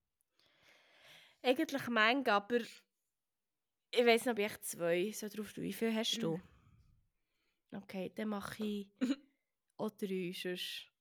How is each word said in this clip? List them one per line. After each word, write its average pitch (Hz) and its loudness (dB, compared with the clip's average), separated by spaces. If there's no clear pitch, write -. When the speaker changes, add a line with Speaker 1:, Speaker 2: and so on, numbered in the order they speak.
Speaker 1:
Eigentlich 269 2
mange, 233 4
aber 208 2
ich 240 4
weiss 233 6
nicht, 254 2
ob 226 0
ich 202 2
echt - -6
zwei 175 0
so 214 -8
drauf 208 -8
tue. - -8
Wie 190 -2
viel 226 0
hast 220 0
du? 185 0
Speaker 2:
Drei. - -10
Speaker 1:
Okay, 185 -8
dann 214 -4
mache 202 -6
ich 208 -4
Speaker 2:
<laughs> 254 -2
Speaker 1:
auch 214 -2
drei, 185 -4
sonst. - -6